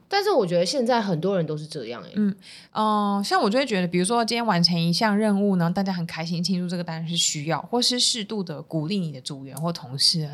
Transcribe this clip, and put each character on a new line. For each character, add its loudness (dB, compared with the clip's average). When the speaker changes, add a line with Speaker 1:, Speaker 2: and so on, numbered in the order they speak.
Speaker 1:
但 2
是 2
我 4
觉 0
得 4
现 0
在 4
很 -2
多 0
人 0
都 -4
是 -10
这 -10
样 -10
欸。 -16
Speaker 2:
嗯， 0
呃， 0
像 2
我 4
就 2
会 2
觉 0
得， 0
比 0
如 4
说 2
今 -2
天 -2
完 4
成 2
一 2
项 2
任 2
务， 2
然 4
后 0
大 0
家 -2
很 -4
开 -6
心 -2
庆 0
祝， -4
这 -4
个 -4
当 -8
然 -6
是 -4
需 -2
要， 0
或 -2
是 2
适 0
度 -6
的 -8
鼓 -4
励 -2
你 -4
的 -12
组 -10
员 -14
或 -2
同 -10
事， 2